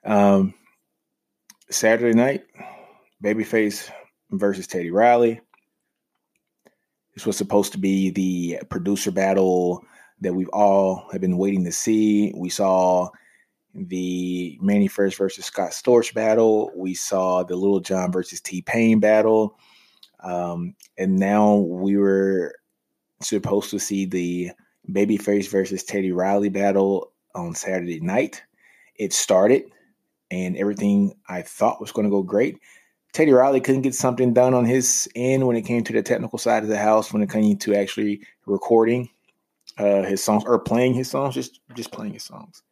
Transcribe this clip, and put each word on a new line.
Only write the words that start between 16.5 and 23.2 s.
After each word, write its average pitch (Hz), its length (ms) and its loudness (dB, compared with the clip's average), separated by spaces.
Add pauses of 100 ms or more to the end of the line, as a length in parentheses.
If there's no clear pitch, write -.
We 92 160 -6
saw 92 500 -2
the 90 140 -6
Lil 98 240 2
Jon 92 320 -4
versus 90 300 -6
T-Pain 110 580 0
battle. 107 560 4 (640)
Um, 87 540 -8 (240)
and 95 180 0
now 104 380 4
we 95 420 0
were 98 600 0 (680)